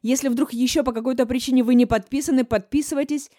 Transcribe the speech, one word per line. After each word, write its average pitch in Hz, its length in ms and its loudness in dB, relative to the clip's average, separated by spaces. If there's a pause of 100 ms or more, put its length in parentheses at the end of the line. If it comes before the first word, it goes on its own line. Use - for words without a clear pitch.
если 262 280 -2
вдруг 254 240 -2
ещё 247 320 0
по 247 80 -2
какой-то 240 340 -2
причине 254 380 0
вы 247 100 4
не 247 120 6
подписаны, 254 580 0
подписывайтесь, 277 960 -4